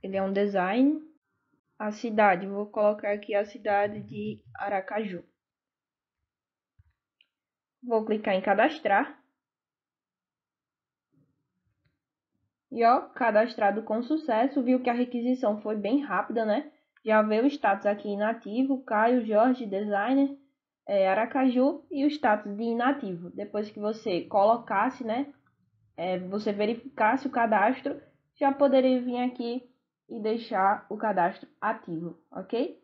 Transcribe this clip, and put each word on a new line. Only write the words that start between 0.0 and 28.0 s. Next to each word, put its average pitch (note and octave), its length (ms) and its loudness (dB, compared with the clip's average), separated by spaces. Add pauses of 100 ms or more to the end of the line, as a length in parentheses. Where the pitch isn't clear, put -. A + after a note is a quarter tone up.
Ele G3 140 -6
é F#3+ 60 0
um G3 100 -2
design. G3+ 680 2 (760)
A G#3+ 120 -6
cidade, G#3 560 2
vou G3+ 200 -6
colocar G#3 460 0
aqui G#3 220 -6
a G3+ 100 0
cidade G#3 580 -2
de G#3+ 400 -10 (120)
Aracaju. G3 720 -6 (2500)
Vou A3+ 220 0
clicar G#3+ 300 0
em F#3+ 80 0
cadastrar. G#3+ 760 2 (3500)
E A#3 140 -2
ó, B3 240 6
cadastrado G#3+ 760 0
com A3 200 -4
sucesso. C4+ 600 0
Viu B3+ 200 2
que B3 80 0
a A#3+ 40 0
requisição B3 680 -2
foi G#3+ 160 -4
bem G#3+ 260 0
rápida, A3 420 -2
né? G#3+ 260 -2 (320)
Já G#3+ 200 4
vê G#3+ 180 2
o C4 60 2
status G#3 400 0
aqui G#3 240 -2
inativo, A3+ 720 -2
Caio A3+ 400 2
Jorge, A#3 400 2
designer, G#3 720 0 (500)
é, F#3+ 220 2
Aracaju, B3 840 2
e C#4 140 -2
o D4 60 4
status G#3+ 440 0
de G#3+ 80 -6
inativo. A#3 680 -2
Depois G#3 400 -8
que G#3 100 -14
você G#3 440 -2
colocasse, A3+ 800 2
né, A#3+ 300 -4 (640)
é, F3+ 220 -4
você G3+ 340 -4
verificasse A3+ 760 -2
o B3+ 40 -4
cadastro, A#3 680 0 (360)